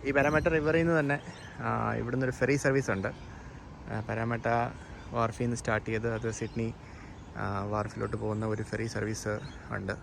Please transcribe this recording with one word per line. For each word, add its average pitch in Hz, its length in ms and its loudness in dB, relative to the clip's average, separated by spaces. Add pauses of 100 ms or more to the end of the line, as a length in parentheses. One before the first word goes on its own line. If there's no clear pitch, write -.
ഈ 135 80 2
പാരാമട്ട 147 340 6
റിവറിൽ 160 320 4
നിന്ന് 165 220 6
തന്നെ, 143 180 2 (400)
ആ, 113 360 0
ഇവിടുന്ന് 123 320 0
ഒരു 127 60 0
ഫെറി 131 240 4
സർവീസ് 135 340 4
ഉണ്ട്. 98 180 0 (840)
ആ, 107 80 -2
പാരാമട്ട 113 460 -2 (640)
വാർഫിൽ 117 340 0
നിന്ന് 120 120 2
സ്റ്റാർട്ട് 107 300 0
ചെയ്ത് 113 280 0
അത് 113 160 -2
സിഡ്നി, 113 440 -2 (640)
ആ, 101 280 -2
വാർഫിലോട്ട് 107 520 -2
പോകുന്ന 107 300 0
ഒരു 110 160 0
ഫെറി 110 240 -4
സർവീസ് 107 540 -2 (300)
ഉണ്ട്. 98 220 -4 (100)